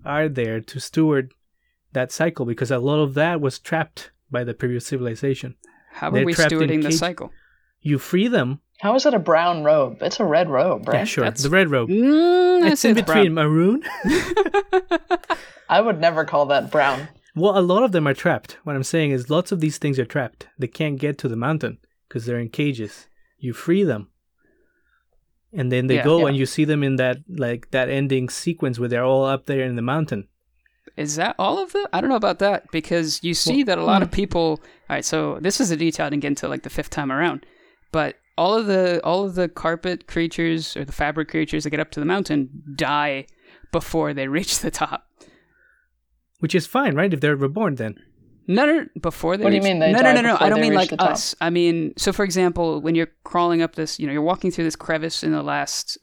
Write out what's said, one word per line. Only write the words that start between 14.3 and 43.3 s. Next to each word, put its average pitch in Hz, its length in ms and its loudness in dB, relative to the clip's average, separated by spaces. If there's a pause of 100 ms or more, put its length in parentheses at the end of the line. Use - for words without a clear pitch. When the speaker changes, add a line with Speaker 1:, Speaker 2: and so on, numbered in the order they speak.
Speaker 3:
I 170 120 6
would 214 200 0
never 160 240 4
call 147 220 2
that 135 240 2
brown. 139 380 2 (280)
Speaker 1:
Well, 190 200 4
a 196 40 6
lot 185 240 4
of 233 80 0
them 160 160 2
are 139 60 2
trapped. - 500 -2
What 151 100 -6
I'm 135 80 -2
saying 151 300 0
is 127 180 -2
lots 170 220 0
of 185 80 -2
these 156 180 -2
things 139 200 0
are 127 60 0
trapped. - 440 -6 (100)
They 131 80 -4
can't 143 320 -4
get 147 200 -2
to 135 100 -4
the 117 80 -4
mountain 123 420 -4 (300)
'cause 113 180 -8
they're 120 140 -4
in 117 80 -6
cages. 123 580 -4 (320)
You 123 140 -6
free 185 320 2
them. 110 240 -2 (1400)
And 135 180 -2
then 127 160 0
they 131 100 2
Speaker 2:
Yeah, 120 80 0
Speaker 1:
go 156 160 6
Speaker 2:
yeah. 165 80 4
Speaker 1:
and 139 80 0
you 131 100 2
see 151 180 0
them 147 180 0
in 135 140 0
that, 127 220 0 (100)
like, 120 420 -6
that 127 180 0
ending 135 400 0
sequence 143 500 -4
where 120 100 -2
they're 120 160 0
all 135 200 4
up 135 220 -2
there 135 160 -2
in 127 140 -4
the 117 60 -4
mountain. 127 460 -2 (680)
Speaker 2:
Is 151 200 -6
that 180 220 -2
all 196 240 0
of 359 100 -8
them? 403 200 -2
I 180 80 0
don't 269 100 0
know 262 60 2
about 214 240 0
that, 202 320 0
because 160 500 -2
you 170 120 -2
see 247 240 0
Speaker 1:
Well, 285 80 4
Speaker 2:
that 180 120 0
a 165 60 -2
lot 185 180 4
of 175 60 0
Speaker 3:
hmm. - 60 -10
Speaker 2:
people, 165 460 0
all - 0 - (360)
right, - 80 -6
so 151 360 -2
this 180 200 -2
is 214 100 2
a 165 60 0
detail 156 300 0
I 143 40 -4
didn't 143 120 -2
get 143 60 -4
into, 143 200 -4
like, 143 140 -6
the 123 80 -14
fifth - 200 -8
time 143 200 -4
around, 139 360 -2 (440)
but 151 260 -2 (220)
all 180 180 2
of 226 100 0
the, 185 360 2
all 185 220 0
of 190 100 -6
the 180 140 0
carpet 170 580 -6
creatures 165 680 -4
or 143 80 -8
the 139 80 -12
fabric 151 360 -2
creatures 156 360 -2
that 151 60 -4
get 147 100 -2
up 156 120 -6
to - 80 -8
the - 60 -2
mountain 165 420 -2 (280)
die 143 500 -2 (460)